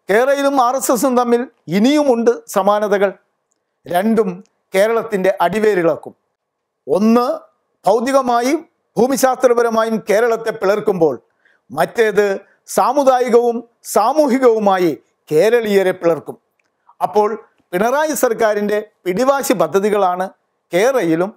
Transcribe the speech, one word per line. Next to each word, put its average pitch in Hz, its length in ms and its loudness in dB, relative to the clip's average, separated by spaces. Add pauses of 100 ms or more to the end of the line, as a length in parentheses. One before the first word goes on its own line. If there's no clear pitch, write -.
കേരളയിലും 277 460 0 (100)
ആർ 254 140 -2
എസ് - 160 -2
എസും 254 240 0
തമ്മിൽ 240 240 0 (340)
ഇനിയുമുണ്ട് 240 540 2 (240)
സമാനതകൾ. 202 580 0 (800)
രണ്ടും 208 360 0 (440)
കേരളത്തിൻ്റെ 202 600 0 (120)
അടിവേരിളക്കും. 180 680 0 (720)
ഒന്ന് 220 400 2 (580)
ഭൗതികമായും 247 760 0 (380)
ഭൂമിശാസ്ത്രപരമായും 233 1000 0 (140)
കേരളത്തെ 220 500 0
പിളർക്കുമ്പോൾ 190 560 0 (640)
മറ്റേത് 208 480 0 (500)
സാമുദായികവും 240 800 2 (360)
സാമൂഹികവുമായി 220 1000 2 (400)
കേരളീയരെ 196 680 2
പിളർക്കും. 160 380 -2 (720)
അപ്പോൾ 208 240 0 (420)
പിണറായി 262 500 -2
സർക്കാരിൻ്റെ 208 560 0 (280)
പിടിവാശി 262 540 0
പദ്ധതികളാണ് 190 640 0 (480)
കേരളയിലും 185 640 0